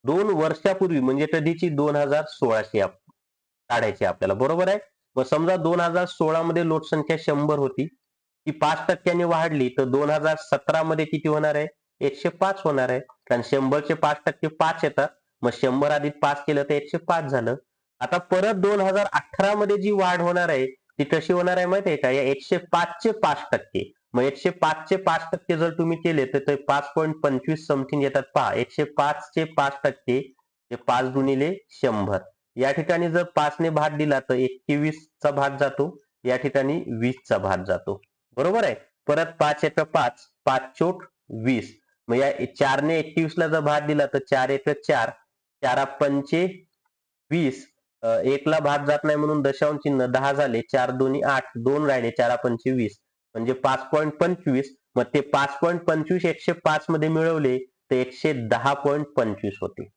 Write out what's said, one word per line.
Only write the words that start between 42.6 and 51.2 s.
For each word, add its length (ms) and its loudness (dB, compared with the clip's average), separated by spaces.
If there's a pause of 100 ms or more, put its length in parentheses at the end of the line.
ने 180 0
एकवीस 400 -2
ला 80 2
जर 140 0
भाग 220 2
दिला 240 0
तर 120 -2
चार 300 0
एक 200 -2
चार, 420 0 (520)
चार 220 2
पंचे 840 -2 (640)
वीस, 360 0 (360)
अ, 60 0
एक 400 0
ला 100 2
भाग 260 0
जात 200 2
नाही 140 2
म्हणून 240 0
दशांश 340 2
चिन्ह, 300 0
दहा 260 2
झाले, 280 0
चार 300 0
दोन्ही 320 0